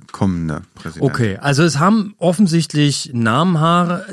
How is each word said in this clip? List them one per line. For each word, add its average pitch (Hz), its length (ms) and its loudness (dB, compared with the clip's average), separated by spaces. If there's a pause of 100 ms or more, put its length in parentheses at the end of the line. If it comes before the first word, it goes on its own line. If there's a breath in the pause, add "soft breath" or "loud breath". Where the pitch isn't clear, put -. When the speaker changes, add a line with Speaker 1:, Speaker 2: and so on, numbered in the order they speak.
(140)
Speaker 1:
kommende 82 480 -2 (120)
Präsident. 85 380 -4
Speaker 2:
Okay, 104 260 -2
also 139 260 0
es 143 140 0
haben 202 400 0
offensichtlich 160 960 0
namha-, 170 1000 2